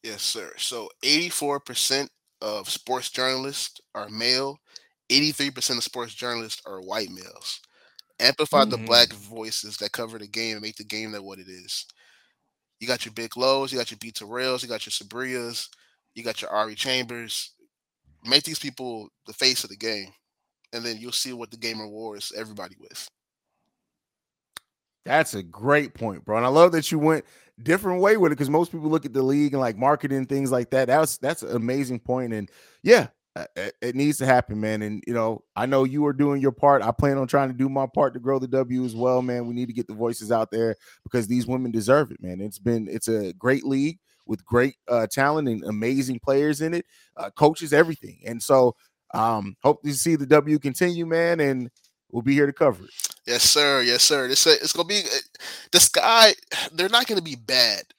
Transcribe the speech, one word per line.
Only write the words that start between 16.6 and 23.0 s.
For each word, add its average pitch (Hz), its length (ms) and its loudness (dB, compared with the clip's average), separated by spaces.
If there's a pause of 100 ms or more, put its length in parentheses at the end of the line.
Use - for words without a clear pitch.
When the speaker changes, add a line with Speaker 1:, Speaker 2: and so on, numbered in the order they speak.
Speaker 1:
Chambers. 123 760 -6 (720)
Make 180 200 0
these 160 140 -8
people 123 520 -10 (160)
the 107 80 -18
face 131 300 -2
of 101 60 -14
the 98 60 -20
game, 104 380 -8 (580)
and 117 100 -10
then 117 160 -8
you'll 120 140 -12
see 127 220 -6
what 117 160 -14
the 117 80 -20
game 113 200 -8
rewards 107 560 -14
everybody 104 460 -12
with. - 260 -18 (2000)